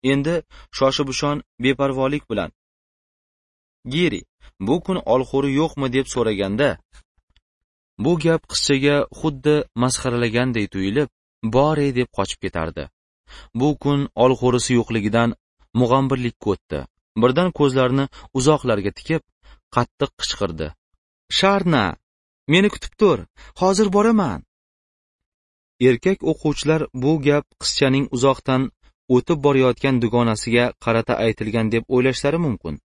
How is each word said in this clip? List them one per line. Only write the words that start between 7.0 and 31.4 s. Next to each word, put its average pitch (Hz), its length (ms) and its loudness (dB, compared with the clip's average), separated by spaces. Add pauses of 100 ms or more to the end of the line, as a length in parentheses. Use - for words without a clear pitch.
bu 143 160 0
gap 165 320 0
qizchaga 143 480 0 (140)
xuddi 151 460 0 (180)
masxaralaganday 120 920 -2
tuyulib, 101 420 -2 (340)
"Bore", 143 480 2
deb 123 180 -2
qochib - 320 -6
ketardi. 82 420 -6 (680)
Bu 127 260 0
kun 143 220 0 (140)
olxo'risi 123 600 2
yo'qligidan 113 560 2 (460)
mug'ambirlikka 123 720 0
o'tdi. 78 300 -4 (360)
Birdan 131 360 2
ko'zlarini 135 540 2 (260)
uzoqlarga 127 600 2
tikib, - 300 -6 (500)
qattiq - 440 -2
qichqirdi. 82 520 -6 (640)
"Sharna, 175 540 2 (600)
meni 190 220 4
kutib - 260 -10
tur, 180 220 4 (360)
hozir 190 360 2
boraman." 202 500 2 (1400)
Erkak 131 400 2
o'quvchilar 156 600 -2 (100)
bu 127 280 -2
gap 143 260 2 (120)
qizchaning 135 540 0
uzoqdan 131 500 0 (480)
o'tib 127 340 2
borayotgan 135 560 2
dugonasiga 117 680 0 (120)
qarata 113 380 -2
aytilgan 110 560 -2